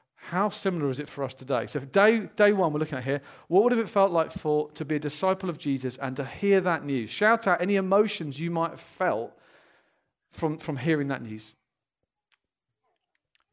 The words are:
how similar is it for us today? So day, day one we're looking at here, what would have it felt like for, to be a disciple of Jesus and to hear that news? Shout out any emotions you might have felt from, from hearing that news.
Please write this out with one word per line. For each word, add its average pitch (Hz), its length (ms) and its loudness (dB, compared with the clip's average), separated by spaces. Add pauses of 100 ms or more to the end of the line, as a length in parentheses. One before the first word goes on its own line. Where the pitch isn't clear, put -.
(240)
how 185 260 -2
similar 165 400 -2
is 127 100 -6
it 143 80 -10
for 143 160 -8
us 117 80 -6
today? 123 340 -4
So 131 140 -6
day, 202 560 4
day 208 160 6
one 175 220 2
we're 151 40 -2
looking 147 200 -4
at 113 60 -8
here, 139 180 -2 (260)
what 185 140 6
would 247 100 4
have 226 80 2
it 196 80 -4
felt 196 240 4
like 160 180 2
for, 151 420 0
to 160 120 -8
be 151 120 -2
a - 20 0
disciple 185 500 -2
of 156 80 -4
Jesus 131 400 -4
and 131 200 -6
to 135 100 -4
hear 196 340 2
that 165 240 0
news? 127 240 -2
Shout 220 380 2
out 175 160 2
any 202 140 2
emotions 190 600 0
you 170 120 -4
might 165 220 -2
have - 80 -16
felt 117 540 -4 (960)
from, 156 280 -4
from 151 180 -6
hearing 143 320 0
that 131 140 -6
news. 110 320 -12 (2000)